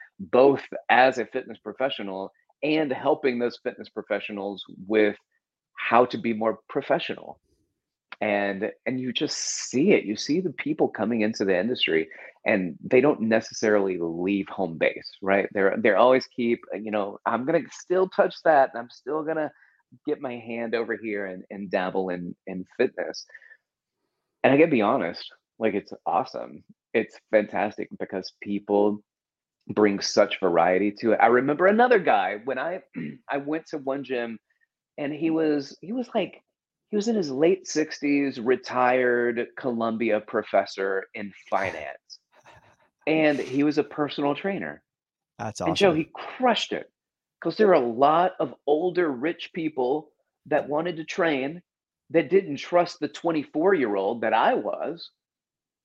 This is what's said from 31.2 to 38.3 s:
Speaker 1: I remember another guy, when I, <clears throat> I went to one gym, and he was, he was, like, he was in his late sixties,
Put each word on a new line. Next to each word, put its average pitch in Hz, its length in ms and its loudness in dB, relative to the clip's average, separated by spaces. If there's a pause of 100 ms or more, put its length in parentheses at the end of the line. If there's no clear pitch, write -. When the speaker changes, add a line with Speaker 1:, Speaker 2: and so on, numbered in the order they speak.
Speaker 1:
I 113 60 8
remember 139 380 4
another 226 320 6
guy, 104 460 0
when 127 140 -4
I, 165 240 -6 (120)
<clears throat> 147 360 -12
I 143 80 -4
went 151 300 -6
to 160 100 -8
one 135 260 -6
gym, 120 340 -6 (600)
and 147 120 -6
he 156 200 -2
was, 151 500 0
he 170 120 -12
was, 247 220 -6
like, 190 280 -4 (460)
he 208 80 -2
was 208 100 0
in 233 80 2
his 175 160 -2
late 165 380 2
sixties, 143 720 -2